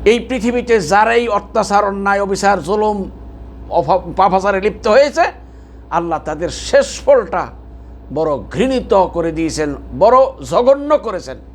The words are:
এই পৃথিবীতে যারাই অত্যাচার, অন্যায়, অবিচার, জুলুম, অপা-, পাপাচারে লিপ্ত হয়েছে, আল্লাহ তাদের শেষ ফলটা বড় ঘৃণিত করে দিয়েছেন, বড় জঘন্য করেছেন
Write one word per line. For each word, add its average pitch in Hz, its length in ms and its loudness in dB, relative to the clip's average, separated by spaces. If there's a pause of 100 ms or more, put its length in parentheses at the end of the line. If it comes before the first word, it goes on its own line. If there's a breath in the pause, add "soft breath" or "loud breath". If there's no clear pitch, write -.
এই 220 160 4
পৃথিবীতে 240 600 0
যারাই 220 480 2
অত্যাচার, 208 560 0
অন্যায়, 202 380 0
অবিচার, 196 400 0
জুলুম, 208 480 -2 (600)
অপা-, 170 460 0
পাপাচারে 190 440 2
লিপ্ত 214 280 -2
হয়েছে, 277 340 4 (680 loud breath)
আল্লাহ 165 340 -2
তাদের 156 240 -6
শেষ - 520 0
ফলটা 196 460 2 (680)
বড় 151 240 -2 (140)
ঘৃণিত 214 540 2
করে 165 260 -4
দিয়েছেন, 151 420 -4 (240)
বড় 226 180 6 (340)
জঘন্য 277 480 2
করেছেন 165 380 -8 (180)